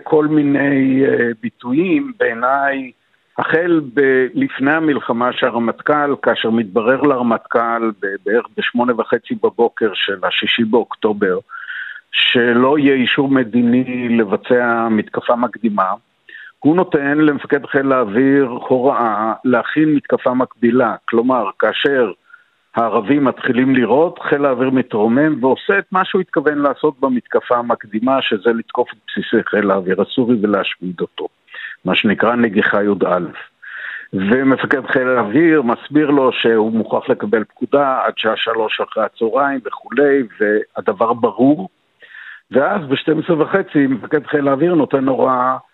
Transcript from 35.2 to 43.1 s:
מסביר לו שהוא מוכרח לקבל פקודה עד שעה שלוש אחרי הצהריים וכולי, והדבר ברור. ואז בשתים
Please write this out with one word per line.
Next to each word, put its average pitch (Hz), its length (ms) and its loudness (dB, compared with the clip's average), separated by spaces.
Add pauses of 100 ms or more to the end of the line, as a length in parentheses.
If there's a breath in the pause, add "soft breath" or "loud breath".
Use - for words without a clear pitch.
מסביר 139 480 0
לו 131 220 2
שהוא 113 420 2
מוכרח 113 360 -2
לקבל 110 340 0
פקודה 131 600 -2
עד 110 120 -2
שעה 110 200 -2
שלוש 113 440 -4
אחרי 110 220 -4
הצהריים 131 600 -2
וכולי, 139 580 0 (160)
והדבר 107 720 0
ברור. 131 560 0 (840 loud breath)
ואז 170 380 0
בשתים 156 300 0